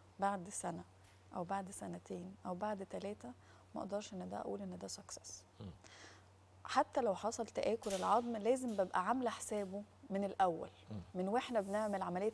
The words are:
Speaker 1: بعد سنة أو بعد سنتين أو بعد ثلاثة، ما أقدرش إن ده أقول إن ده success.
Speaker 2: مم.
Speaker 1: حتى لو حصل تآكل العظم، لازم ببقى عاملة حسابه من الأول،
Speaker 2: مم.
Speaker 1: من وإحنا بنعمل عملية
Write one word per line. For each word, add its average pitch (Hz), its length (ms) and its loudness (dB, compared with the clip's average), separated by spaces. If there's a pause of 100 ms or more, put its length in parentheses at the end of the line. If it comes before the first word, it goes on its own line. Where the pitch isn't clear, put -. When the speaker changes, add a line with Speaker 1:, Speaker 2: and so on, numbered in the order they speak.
(200)
Speaker 1:
بعد 196 300 2
سنة 180 340 -4 (520)
أو 190 80 -2
بعد 196 280 -4
سنتين 180 640 -8 (100)
أو 185 100 -2
بعد 202 280 -2
ثلاثة، 196 480 -6 (440)
ما - 60 -4
أقدرش 208 320 -4
إن 185 160 -6
ده 196 100 -4
أقول 202 220 -4
إن 185 160 -6
ده 190 100 -8
success. - 560 -12 (160)
Speaker 2:
مم. 101 120 -8 (920)
Speaker 1:
حتى - 360 4
لو 208 140 4
حصل 214 320 -2
تآكل 214 460 0
العظم، 208 440 4
لازم 240 380 2
ببقى 185 320 4
عاملة 240 220 4
حسابه 202 540 -2 (260)
من 196 140 2
الأول، 190 460 2 (220)
Speaker 2:
مم. 107 60 -6 (180)
Speaker 1:
من 185 120 0
وإحنا 233 340 2
بنعمل 202 400 0
عملية 185 320 0